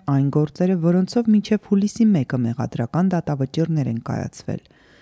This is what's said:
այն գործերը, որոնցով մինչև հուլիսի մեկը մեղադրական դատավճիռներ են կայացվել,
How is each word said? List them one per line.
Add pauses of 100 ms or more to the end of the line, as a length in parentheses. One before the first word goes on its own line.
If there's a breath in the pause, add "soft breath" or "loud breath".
այն
գործերը,
որոնցով
մինչև
հուլիսի
մեկը
մեղադրական
դատավճիռներ
են
կայացվել, (380 soft breath)